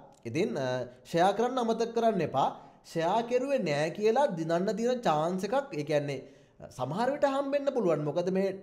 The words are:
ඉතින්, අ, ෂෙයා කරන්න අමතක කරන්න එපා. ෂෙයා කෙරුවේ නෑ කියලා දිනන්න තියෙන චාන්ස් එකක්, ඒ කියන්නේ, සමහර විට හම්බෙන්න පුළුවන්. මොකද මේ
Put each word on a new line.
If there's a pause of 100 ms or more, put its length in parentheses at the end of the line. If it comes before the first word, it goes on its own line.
(200)
ඉතින්,
අ, (340)
ෂෙයා
කරන්න
අමතක
කරන්න
එපා. (320)
ෂෙයා
කෙරුවේ
නෑ
කියලා
දිනන්න
තියෙන
චාන්ස්
එකක්, (160)
ඒ
කියන්නේ, (480)
සමහර
විට
හම්බෙන්න
පුළුවන්.
මොකද
මේ (140)